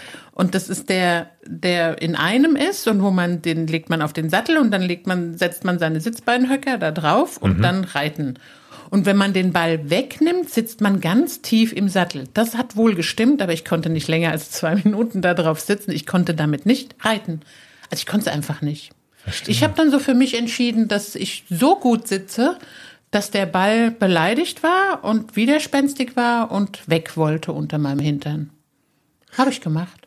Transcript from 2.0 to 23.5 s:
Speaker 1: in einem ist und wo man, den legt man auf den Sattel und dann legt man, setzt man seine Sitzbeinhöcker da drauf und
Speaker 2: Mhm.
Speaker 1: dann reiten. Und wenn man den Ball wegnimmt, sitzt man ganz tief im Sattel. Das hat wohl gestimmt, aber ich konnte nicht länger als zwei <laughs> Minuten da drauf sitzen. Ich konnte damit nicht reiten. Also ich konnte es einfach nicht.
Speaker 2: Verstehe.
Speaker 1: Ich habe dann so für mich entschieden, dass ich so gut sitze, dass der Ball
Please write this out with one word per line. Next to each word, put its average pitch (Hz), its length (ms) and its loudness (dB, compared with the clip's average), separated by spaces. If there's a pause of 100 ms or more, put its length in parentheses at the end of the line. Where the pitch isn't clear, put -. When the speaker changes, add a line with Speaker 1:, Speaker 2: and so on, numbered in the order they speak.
Speaker 1:
in 165 140 -2
einem 254 400 4
ist 370 320 -2
und 208 160 2
wo 202 80 2
man, 175 300 0
den 165 260 -2
legt 160 220 -4
man 165 120 0
auf 147 120 -4
den 160 160 -4
Sattel 233 280 2
und 240 140 4
dann 196 100 0
legt 180 240 -4
man, 175 320 -4
setzt 175 280 -2
man 180 140 0
seine 160 200 0
Sitzbeinhöcker 247 760 -2
da 165 140 -2
drauf 165 440 0
und 95 220 0
Speaker 2:
Mhm. 95 40 2
Speaker 1:
dann 185 220 2
reiten. 147 560 -4 (500)
Und 190 160 2
wenn 202 120 4
man 196 160 2
den 185 180 2
Ball 165 380 0
wegnimmt, 311 600 0
sitzt - 300 -4
man 196 220 2
ganz 226 400 0
tief 226 320 2
im 196 160 0
Sattel. 175 440 -2
Das 233 220 0
hat 240 220 -6
wohl 220 180 4
gestimmt, 226 460 2
aber 180 100 0
ich 165 140 -4
konnte 165 240 -2
nicht 156 180 -2
länger 165 240 2
als - 180 -6
zwei 165 260 -2
<laughs> 202 60 2
Minuten 208 400 0
da 175 120 4
drauf 160 260 0
sitzen. - 320 -4
Ich 151 160 -4
konnte 175 260 2
damit 151 320 0
nicht 262 380 0
reiten. 208 380 -2 (500)
Also - 80 -8
ich - 60 -8
konnte 220 240 -2
es - 40 -2
einfach 147 280 -4
nicht. 147 300 -6 (340)
Speaker 2:
Verstehe. - 280 -6
Speaker 1:
Ich 117 80 2
habe 302 140 0
dann 311 160 4
so 277 80 4
für 277 140 0
mich 254 240 2
entschieden, 233 500 0
dass 202 280 -4
ich - 340 -8
so 254 280 4
gut 233 300 2
sitze, 208 500 -2 (520)
dass 202 200 -2
der 196 160 0
Ball 214 460 2